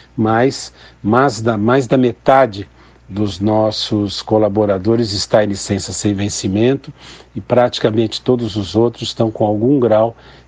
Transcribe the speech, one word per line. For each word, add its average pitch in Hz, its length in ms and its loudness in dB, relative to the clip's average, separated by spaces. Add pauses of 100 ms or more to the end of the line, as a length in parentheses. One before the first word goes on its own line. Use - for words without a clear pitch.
(160)
mas, 113 560 0 (320)
mas 117 380 2
da, 110 160 0
mais 123 280 2
da 135 120 2
metade 123 680 2 (440)
dos 98 320 -4
nossos 107 800 -2
colaboradores 107 920 0
está 104 320 0
em 107 40 -2
licença 98 440 -6
sem 104 220 -2
vencimento 104 800 -2 (420)
e 107 60 -10
praticamente 120 800 0
todos 120 340 -2
os 95 180 -6
outros 117 360 0
estão 113 200 -2
com 107 160 -2
algum 117 360 0
grau 113 340 2 (320)